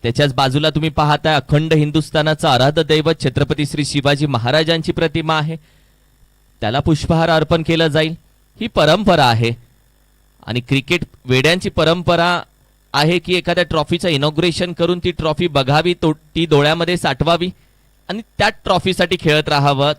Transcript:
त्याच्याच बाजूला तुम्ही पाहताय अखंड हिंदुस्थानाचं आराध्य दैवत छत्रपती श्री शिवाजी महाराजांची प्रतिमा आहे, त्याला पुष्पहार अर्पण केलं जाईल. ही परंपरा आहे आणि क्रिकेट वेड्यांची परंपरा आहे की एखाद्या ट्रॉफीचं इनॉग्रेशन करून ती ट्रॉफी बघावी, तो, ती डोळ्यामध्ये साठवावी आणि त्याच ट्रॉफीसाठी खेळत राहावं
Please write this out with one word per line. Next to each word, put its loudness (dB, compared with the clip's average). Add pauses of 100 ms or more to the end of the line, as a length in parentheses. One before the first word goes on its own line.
त्याच्याच 0
बाजूला 0
तुम्ही -2
पाहताय 0
अखंड 0
हिंदुस्थानाचं 0
आराध्य 2
दैवत 0 (100)
छत्रपती -2
श्री -4
शिवाजी 0
महाराजांची -2
प्रतिमा -2
आहे, -4 (1040)
त्याला -2
पुष्पहार 0
अर्पण 0
केलं 0
जाईल. -2 (460)
ही -6
परंपरा 2
आहे 2 (960)
आणि -4
क्रिकेट -2 (220)
वेड्यांची 2
परंपरा 0 (520)
आहे 2
की -2
एखाद्या 0
ट्रॉफीचं -2
इनॉग्रेशन -2
करून -2
ती 0
ट्रॉफी -4
बघावी, 0
तो, 0
ती -6
डोळ्यामध्ये 2
साठवावी 0 (600)
आणि -8 (160)
त्याच 0 (100)
ट्रॉफीसाठी 0
खेळत 0
राहावं 0